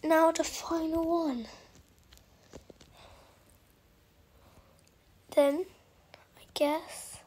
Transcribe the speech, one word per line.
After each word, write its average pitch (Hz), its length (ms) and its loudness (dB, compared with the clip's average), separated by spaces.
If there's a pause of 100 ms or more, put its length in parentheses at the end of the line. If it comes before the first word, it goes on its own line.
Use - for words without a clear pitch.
now 320 260 6
the 320 140 -2
final 330 640 -2
one. 302 380 -2 (4000)
Then, 285 300 2 (720)
I - 80 -20 (100)
guess - 640 -4 (100)